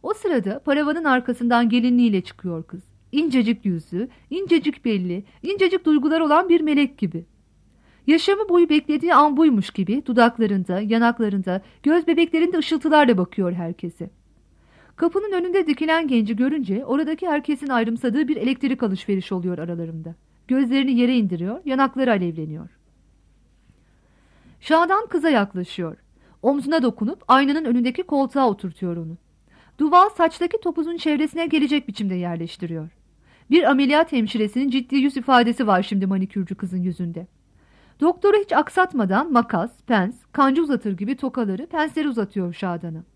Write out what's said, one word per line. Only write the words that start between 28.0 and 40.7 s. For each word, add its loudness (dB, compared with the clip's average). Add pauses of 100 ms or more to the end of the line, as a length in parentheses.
koltuğa 0
oturtuyor -6
onu. -12 (600)
Duval 6
saçtaki -2
topuzun -4
çevresine -2
gelecek 0
biçimde -4
yerleştiriyor. -6 (600)
Bir 6
ameliyat 4
hemşiresinin -2
ciddi -2
yüz 2
ifadesi 2
var 4
şimdi -2
manikürcü -4
kızın -8
yüzünde. -6 (720)
Doktora 2
hiç -2
aksatmadan 0
makas, 0 (160)
pens, 0 (160)
kancı 2
uzatır -2